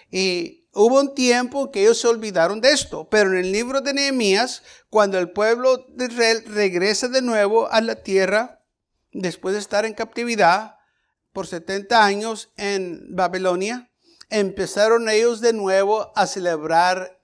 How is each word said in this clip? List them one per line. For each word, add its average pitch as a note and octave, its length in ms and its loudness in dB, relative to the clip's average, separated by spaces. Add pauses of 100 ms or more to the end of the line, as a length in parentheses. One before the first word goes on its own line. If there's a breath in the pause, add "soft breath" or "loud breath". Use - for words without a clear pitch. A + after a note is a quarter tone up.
(100)
Y F3+ 640 -4
hubo A#3 280 4
un C#4 140 -2
tiempo B3+ 580 0
que G3 100 0
ellos A3+ 160 6
se A#3+ 100 0
olvidaron G#3+ 520 0
de C4 100 0
esto, D#3+ 380 -4
pero G#3 220 2
en F#3 80 0
el F#3 140 -2
libro B3 280 -2
de C4+ 140 -4
Nehemías, B3+ 680 0 (280 loud breath)
cuando G3+ 280 2
el F3 140 -2
pueblo A#3+ 560 0
de B3 180 -6
Israel A#3 400 0
regresa G#3 600 -2
de C4 140 0
nuevo A3 480 2
a A3+ 100 2
la A3 220 -4
tierra, G3 640 -2 (480)
después F#3 420 -6
de G#3 60 -4
estar G#3 240 -2
en A3 100 -8
captividad A3 840 0 (560)
por F#3 160 -10
setenta G3 560 0
años G#3 520 -2
en F#3+ 580 -6
Babilonia, F#3 760 -2 (400 soft breath)
empezaron G#3 800 0
ellos A3 320 2
de A#3 120 4
nuevo G3+ 640 0
a F#3+ 120 2
celebrar F3 960 0